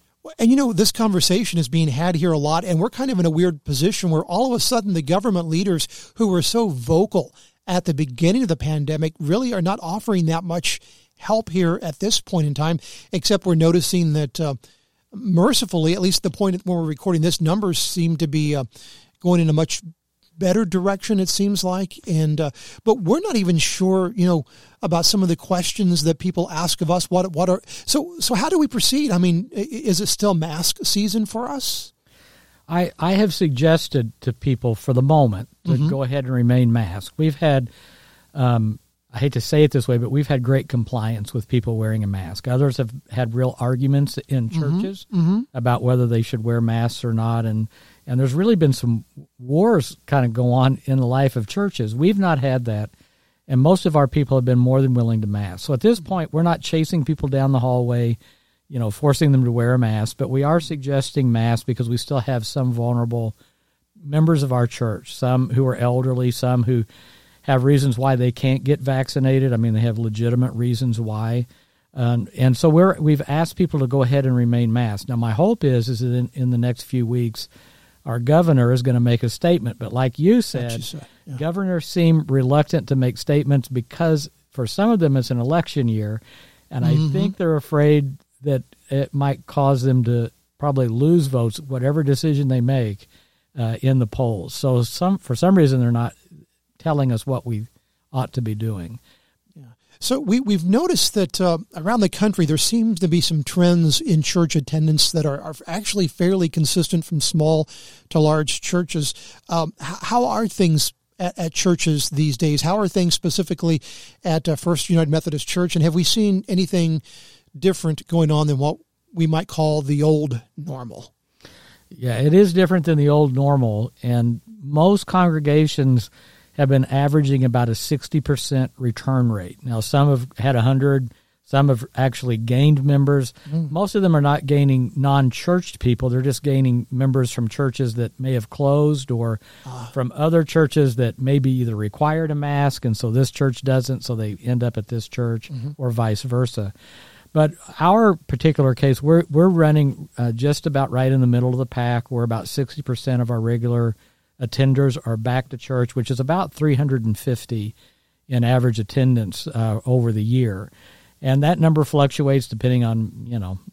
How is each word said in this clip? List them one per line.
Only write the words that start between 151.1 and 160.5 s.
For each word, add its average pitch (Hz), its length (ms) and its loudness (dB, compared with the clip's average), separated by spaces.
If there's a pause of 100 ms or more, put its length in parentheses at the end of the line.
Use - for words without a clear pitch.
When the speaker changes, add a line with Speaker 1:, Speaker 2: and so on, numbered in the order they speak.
Speaker 2:
in 135 120 4
the 123 40 4
middle 123 220 2
of 127 100 0
the 131 60 -2
pack. 120 460 -2
We're 120 140 -2
about 113 220 -4
sixty - 360 -6
percent 123 400 -2
of 120 80 -2
our 117 100 -2
regular 117 560 0 (440)
attenders 135 640 2
are 117 100 -2
back 123 340 -4
to 131 60 -12
church, 123 400 -4
which 120 140 -2
is 117 100 -2
about 160 320 -2
three 151 220 0
hundred 131 300 0
and 107 120 0
fifty 113 580 -6 (540)
in 123 160 0
average 123 340 2
attendance, 117 680 0
uh, 113 400 -2
over 123 260 2
the 107 100 -2
year. 113 480 -2 (520)